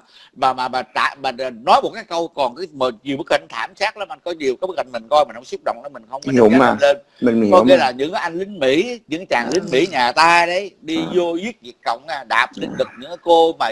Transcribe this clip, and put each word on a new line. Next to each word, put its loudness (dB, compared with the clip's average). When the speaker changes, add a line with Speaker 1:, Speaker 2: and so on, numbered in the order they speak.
Speaker 1:
mà, 0
mà, -4
mà -6
trả-, -2
mà -4
nói 4
một -4
cái -14
câu, -4
còn -4
cái, -12
mà -4
nhiều -4
bức -8
ảnh 0
thảm -8
sát -4
lắm -10
anh, -16
có -8
nhiều -4
cái -4
bức -12
ảnh -6
mình -12
coi 4
mình -10
không -18
xúc -12
động -4
lắm, -16
mình -18
không -12
có -4
Speaker 2:
Hiểu 8
Speaker 1:
dám 6
Speaker 2:
mà. 4
Speaker 1:
lên. 4
Speaker 2:
Mình 2
Speaker 1:
Có 8
Speaker 2:
hiểu 6
Speaker 1:
nghĩa 6
Speaker 2:
mà. 2
Speaker 1:
là -2
những -6
cái -6
anh -6
lính -10
Mỹ, 0
những -8
chàng 0
Speaker 2:
À. -6
Speaker 1:
lính -2
Mỹ 2
nhà 0
ta 4
đấy, -4
đi -6
Speaker 2:
À. -6
Speaker 1:
vô 0
giết -10
Việt -20
Cộng, -4
à, -8
đạp 0
lên -8
Speaker 2:
À. -12
Speaker 1:
ngực -2
những -16
cái -14
cô 4
mà -4